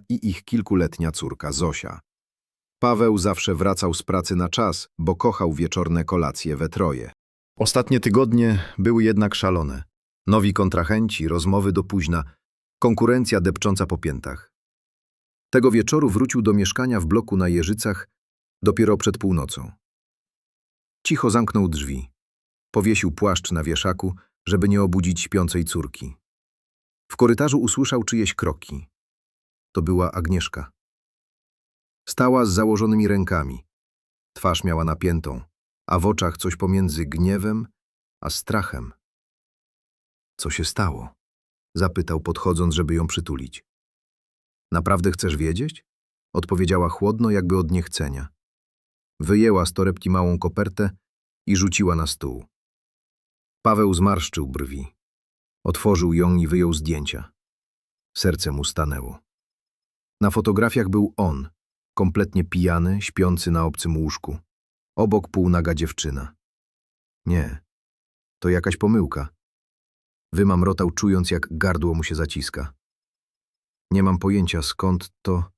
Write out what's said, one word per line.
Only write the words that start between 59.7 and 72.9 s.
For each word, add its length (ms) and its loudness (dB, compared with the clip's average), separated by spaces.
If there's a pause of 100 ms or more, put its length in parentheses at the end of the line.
Na 100 2
fotografiach 580 2
był 280 0
on, 320 -2 (480)
kompletnie 460 0
pijany, 580 0
śpiący 500 0
na 140 2
obcym 320 -4
łóżku. 400 -6 (600)
Obok 300 2
półnaga 460 2
dziewczyna. 640 -6 (880)
"Nie, 360 0 (800)
to 100 0
jakaś 280 0
pomyłka", 520 0 (1040)
wymamrotał, 580 2
czując, 400 0
jak 200 -2
gardło 420 0
mu 100 -2
się 120 -6
zaciska. 580 -6 (1200)